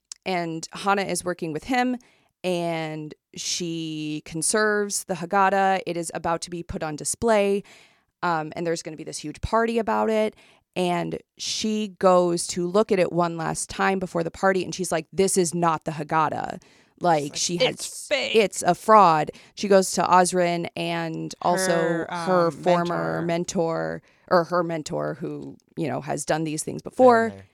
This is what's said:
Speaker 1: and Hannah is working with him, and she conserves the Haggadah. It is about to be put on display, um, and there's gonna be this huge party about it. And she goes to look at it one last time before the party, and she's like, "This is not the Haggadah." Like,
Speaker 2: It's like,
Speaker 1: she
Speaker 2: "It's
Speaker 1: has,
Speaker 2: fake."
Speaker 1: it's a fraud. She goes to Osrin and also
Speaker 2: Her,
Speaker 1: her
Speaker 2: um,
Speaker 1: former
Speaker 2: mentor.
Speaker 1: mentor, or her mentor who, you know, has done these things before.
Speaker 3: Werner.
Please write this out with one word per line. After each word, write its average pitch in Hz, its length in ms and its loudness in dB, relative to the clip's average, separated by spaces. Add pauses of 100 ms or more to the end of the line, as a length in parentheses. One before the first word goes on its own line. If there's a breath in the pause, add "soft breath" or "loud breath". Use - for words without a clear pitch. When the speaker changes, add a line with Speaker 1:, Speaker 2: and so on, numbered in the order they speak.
(260)
Speaker 1:
and 170 480 -4
Hannah 196 300 0
is 175 200 -4
working 175 300 -6
with 151 120 -8
him, 247 300 0 (480 soft breath)
and 160 720 -4 (220)
she 156 880 -6
conserves 208 800 -2
the 190 80 -4
Haggadah. 190 720 2
It 170 100 -4
is 170 180 -6
about 165 280 -4
to - 80 -12
be 170 140 -8
put 180 200 -8
on 156 140 -6
display, 202 680 2 (600 soft breath)
um, 156 340 -2
and 170 100 -2
there's 165 160 -2
gonna 156 140 -12
be 156 80 -12
this 151 140 -12
huge 151 200 -10
party 226 400 2
about 214 300 0
it. 214 260 0 (420 soft breath)
And 175 420 -2 (180)
she 214 640 -4
goes 180 480 4
to 175 200 -4
look 208 240 2
at 190 80 2
it 170 140 2
one 170 240 0
last 156 320 -6
time 190 280 0
before 175 280 -2
the 165 60 -6
party, 190 340 2
and 165 100 -8
she's 180 160 -4
like, 160 220 -2
"This 190 240 2
is 175 160 2
not 170 320 0
the 160 60 -6
Haggadah." 151 720 -2 (380 soft breath)
Like, 165 240 4
Speaker 2:
It's 147 80 -6
like, - 60 -10
Speaker 1:
she - 220 -2
Speaker 2:
"It's - 260 0
Speaker 1:
has, - 220 -14
Speaker 2:
fake." 254 280 0
Speaker 1:
it's 214 260 2
a 170 140 2
fraud. 170 560 6 (240 loud breath)
She 202 140 -4
goes 190 240 6
to 185 100 0
Osrin 175 720 4
and 165 640 -6
also 180 300 2
Speaker 2:
Her, 165 380 0
Speaker 1:
her 175 380 0
Speaker 2:
um, 165 40 -2
Speaker 1:
former 170 720 0
Speaker 2:
mentor. - 0 -
Speaker 1:
mentor, 165 800 -2 (260 soft breath)
or 175 180 6
her 175 180 0
mentor 156 580 -4
who, 147 340 -10 (220)
you 156 100 -2
know, 135 140 -4
has 147 240 -6
done 156 180 0
these 156 200 -6
things - 180 -10
before. 233 480 4
Speaker 3:
Werner. 196 240 -16